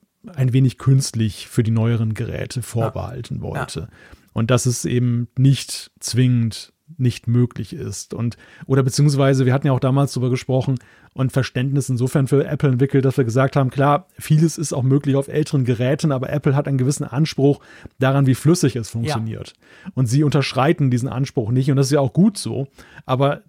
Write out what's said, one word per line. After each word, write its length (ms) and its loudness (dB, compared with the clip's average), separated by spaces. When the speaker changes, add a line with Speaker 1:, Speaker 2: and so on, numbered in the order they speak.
Speaker 1:
ein 180 0
wenig 240 4
künstlich 720 0
für 140 0
die 80 0
neueren 420 0
Geräte 480 -8
Speaker 2:
Ja. 60 -8
Speaker 1:
vorbehalten 680 -6
Speaker 2:
Ja. 60 -8
Speaker 1:
wollte. 460 -8
Und 160 0
dass 160 2
es 180 -2
eben 440 0
nicht 520 0
zwingend 760 0
nicht 300 -2
möglich 480 0
ist. 400 -10
Und, 240 -6
oder 180 2
beziehungsweise, 600 2
wir 80 2
hatten 140 0
ja 80 2
auch 60 0
damals 340 0
drüber 160 -2
gesprochen 480 -2
und 200 -2
Verständnis 580 -2
insofern 380 0
für 180 2
Apple 240 0
entwickelt, 340 2
dass 140 0
wir 60 4
gesagt 320 0
haben, 120 2
klar, 380 0
vieles 380 2
ist 160 -6
auch 100 -4
möglich 320 2
auf 140 -2
älteren 380 -2
Geräten, 460 0
aber 180 -4
Apple 260 0
hat 100 0
einen 120 -2
gewissen 260 -2
Anspruch 560 0
daran, 260 2
wie 100 4
flüssig 400 2
es 140 -6
Speaker 2:
Ja. 40 -18
Speaker 1:
funktioniert. 600 -6
Und 140 0
sie 180 4
unterschreiten 680 2
diesen 200 -2
Anspruch 400 -4
nicht 200 2
und 60 2
das 120 2
ist 40 -2
ja 80 4
auch 140 -2
gut 240 4
so. 300 -6
Aber 440 0